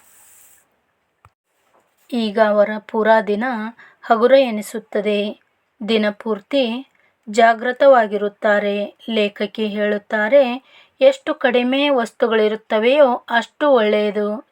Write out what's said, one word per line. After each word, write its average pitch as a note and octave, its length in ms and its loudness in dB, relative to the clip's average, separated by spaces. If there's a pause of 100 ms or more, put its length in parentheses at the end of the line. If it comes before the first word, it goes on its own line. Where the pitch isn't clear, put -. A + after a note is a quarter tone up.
(2250)
ಈಗ A3 340 -2
ಅವರ G#3 320 2
ಪೂರಾ G#3+ 420 0
ದಿನ G#3 240 -4 (580)
ಹಗುರ A#3+ 300 2
ಎನಿಸುತ್ತದೆ. G#3+ 1080 -2 (480)
ದಿನಪೂರ್ತಿ A3 1000 -4 (420)
ಜಾಗೃತವಾಗಿರುತ್ತಾರೆ. G#3+ 1600 0 (160)
ಲೇಖಕಿ G#3 560 -4
ಹೇಳುತ್ತಾರೆ, G#3+ 960 0 (380)
"ಎಷ್ಟು C4+ 340 2
ಕಡಿಮೆ B3+ 540 0
ವಸ್ತುಗಳಿರುತ್ತವೆಯೋ A#3 1300 0
ಅಷ್ಟು A#3+ 560 -2
ಒಳ್ಳೆಯದು. G#3 800 0